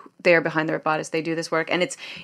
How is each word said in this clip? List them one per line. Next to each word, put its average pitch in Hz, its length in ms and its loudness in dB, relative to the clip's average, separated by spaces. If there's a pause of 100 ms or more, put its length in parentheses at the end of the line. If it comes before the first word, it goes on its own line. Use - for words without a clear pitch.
(220)
they 175 120 8
are 165 60 6
behind 160 280 0
the 156 60 -2
Red 156 100 -4
Bodice. 156 240 -2
They 160 120 -2
do 160 140 -2
this 165 160 -6
work, 160 200 0
and 175 120 2
it's, 180 140 -4 (280)